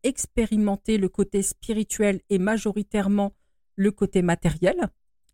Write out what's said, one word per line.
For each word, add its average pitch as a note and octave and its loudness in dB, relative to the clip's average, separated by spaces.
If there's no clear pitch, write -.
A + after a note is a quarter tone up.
expérimenté G#3+ -2
le F#3+ 0
côté G3 -2
spirituel G#3 -2
et G3 2
majoritairement G3+ -2
le G3 2
côté F#3+ 0
matériel, F3+ 0